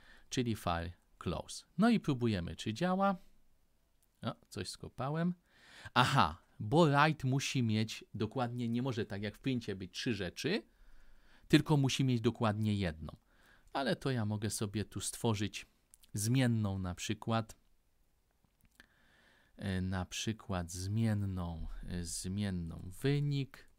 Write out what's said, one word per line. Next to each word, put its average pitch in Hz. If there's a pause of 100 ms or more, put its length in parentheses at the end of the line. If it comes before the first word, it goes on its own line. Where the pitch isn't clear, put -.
(300)
Czyli 120
file 87 (260)
close. - (120)
No 220
i 220
próbujemy, 113
czy -
działa. 185 (1040)
O, 113 (140)
coś -
skopałem. 156 (600)
Aha, 120 (180)
bo 139
write 143
musi 131
mieć 110 (100)
dokładnie, 120
nie 117
może 120
tak 101
jak 104
w -
princie 120
być 95
trzy -
rzeczy, 135 (840)
tylko 151
musi 135
mieć 127
dokładnie 107
jedną. 80 (560)
Ale 254
to -
ja 117
mogę 104
sobie 104
tu -
stworzyć - (480)
zmienną 110
na 92
przykład, 113 (2000)
e, 95
na 92
przykład 92
zmienną, 95 (160)
e, 87
zmienną 90 (100)
wynik. 143